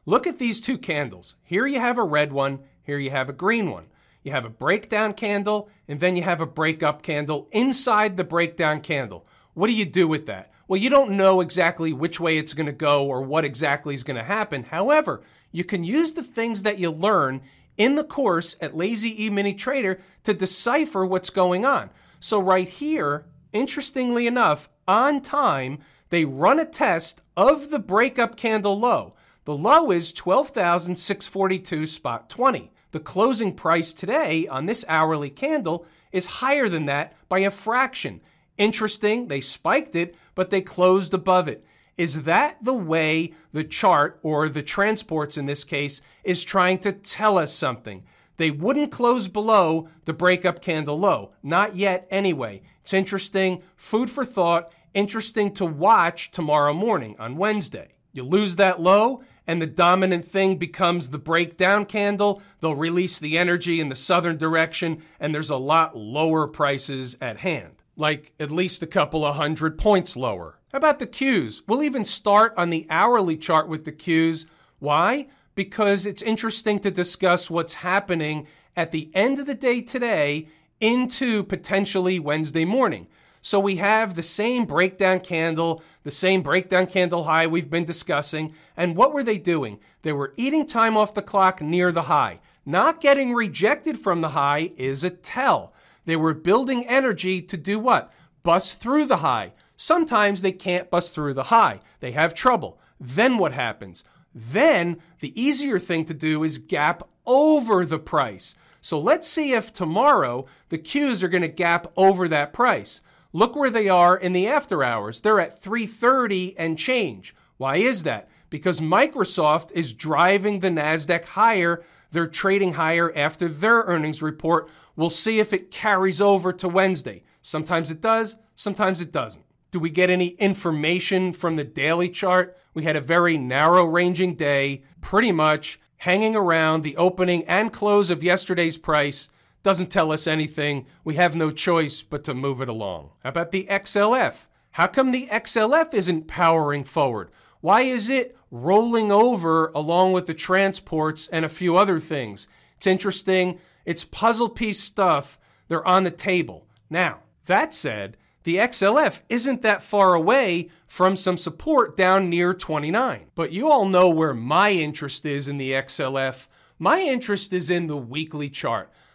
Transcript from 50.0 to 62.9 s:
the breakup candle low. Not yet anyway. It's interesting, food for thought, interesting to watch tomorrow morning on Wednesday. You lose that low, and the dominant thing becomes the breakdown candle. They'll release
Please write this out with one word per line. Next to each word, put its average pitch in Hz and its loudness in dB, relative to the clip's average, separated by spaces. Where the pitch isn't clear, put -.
the 160 -4
breakup 180 0
candle 156 -4
low. 143 0
Not 190 0
yet 190 -2
anyway. 151 -2
It's - -10
interesting, 190 -2
food 247 -2
for 254 -4
thought, 170 0
interesting 202 -2
to 190 -4
watch 170 2
tomorrow 151 0
morning 165 -2
on 120 -10
Wednesday. 190 -4
You 131 -12
lose 180 0
that 185 4
low, 214 4
and 170 -2
the 160 -2
dominant 175 2
thing 190 2
becomes 170 -2
the 127 -8
breakdown 180 0
candle. 202 0
They'll 160 -2
release 170 -2